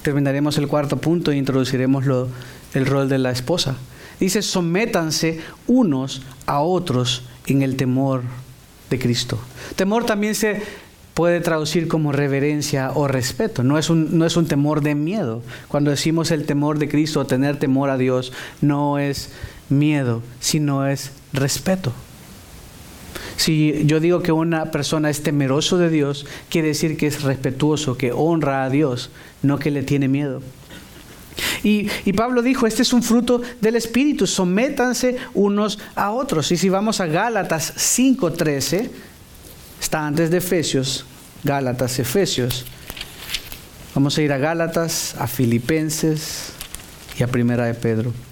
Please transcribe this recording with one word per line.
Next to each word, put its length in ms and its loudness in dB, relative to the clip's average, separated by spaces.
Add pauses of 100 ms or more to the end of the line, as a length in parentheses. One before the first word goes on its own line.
Terminaremos 540 0
el 100 0
cuarto 300 0
punto 340 0
e 60 2
introduciremos 680 2
lo, 240 0 (440)
el 120 2
rol 240 2
de 80 2
la 140 2
esposa. 440 -2 (440)
Dice, 220 2
"Sométanse 1000 0 (260)
unos 540 2 (240)
a 160 0
otros 640 0 (220)
en 160 2
el 140 0
temor 480 0 (680)
de 100 0
Cristo". 380 0 (380)
Temor 300 0
también 280 0
se 300 0 (500)
puede 280 2
traducir 460 0
como 240 2
reverencia 840 0
o 140 2
respeto. 560 0
No 140 4
es 120 0
un, 280 2
no 80 4
es 120 2
un 100 4
temor 340 2
de 140 2
miedo. 480 -2 (240)
Cuando 240 2
decimos 400 0
el 140 0
temor 340 0
de 80 0
Cristo 320 2
o 80 0
tener 320 0
temor 300 2
a 80 0
Dios, 340 0 (300)
no 380 2
es 320 -4 (360)
miedo, 560 2 (160)
sino 480 0
es 240 -4 (220)
respeto. 580 0 (1400)
Si 500 2
yo 140 4
digo 240 2
que 80 2
una 400 0
persona 400 0
es 100 -4
temeroso 560 2
de 120 4
Dios, 360 0 (240)
quiere 200 2
decir 280 0
que 80 0
es 160 -2
respetuoso, 720 0
que 160 -2
honra 520 2
a 60 0
Dios, 420 0 (320)
no 160 4
que 100 0
le 140 -2
tiene 240 0
miedo. 340 0 (1200)
Y, 240 2 (160)
y 100 2
Pablo 280 2
dijo, 240 2
"Este 160 2
es 120 2
un 100 4
fruto 400 2 (180)
del 140 4
Espíritu, 500 2
sométanse 920 0 (180)
unos 420 2 (180)
a 160 0
otros". 400 0
Y 60 2
si 120 2
vamos 300 0
a 60 0
Gálatas 720 0
cinco 560 2
trece, 560 0 (880)
está 280 -2
antes 240 2
de 60 2
Efesios, 680 0 (380)
Gálatas, 560 0
Efesios. 680 0 (1300)
Vamos 240 2
a 60 2
ir 100 2
a 60 0
Gálatas, 800 -2
a 80 -4
Filipenses 1300 0 (680)
y 20 2
a 60 0
Primera 380 2
de 100 -2
Pedro. 380 0 (180)